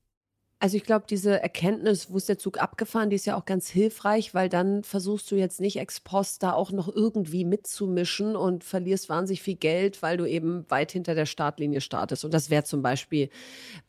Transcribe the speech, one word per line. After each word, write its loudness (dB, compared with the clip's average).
Also 4
ich 0
glaube, 2
diese 2
Erkenntnis, 0
wo 0
ist -4
der 2
Zug -4
abgefahren, 0
die 2
ist -2
ja -2
auch -4
ganz -2
hilfreich, 2
weil 2
dann 2
versuchst -4
du 2
jetzt 0
nicht -2
ex -8
post -2
da 2
auch 0
noch -2
irgendwie 0
mitzumischen -2
und 0
verlierst -2
wahnsinnig 0
viel -2
Geld, 2
weil 0
du 0
eben -2
weit 2
hinter -2
der 2
Startlinie -2
startest. -4
Und -2
das 2
wäre 4
zum -2
Beispiel 0